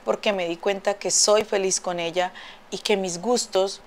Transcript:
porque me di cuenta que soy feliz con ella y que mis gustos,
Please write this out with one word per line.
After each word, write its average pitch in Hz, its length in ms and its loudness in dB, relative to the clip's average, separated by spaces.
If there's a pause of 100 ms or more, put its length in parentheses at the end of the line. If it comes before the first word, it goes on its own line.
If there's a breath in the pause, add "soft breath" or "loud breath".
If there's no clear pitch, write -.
porque 214 300 0
me 180 160 -2
di 170 80 -4
cuenta 196 380 0
que 180 160 -4
soy 208 340 4
feliz 190 340 0
con 175 220 -4
ella 180 320 -2 (360 loud breath)
y - 100 -6
que 214 180 0
mis 180 240 -4
gustos, 196 640 -2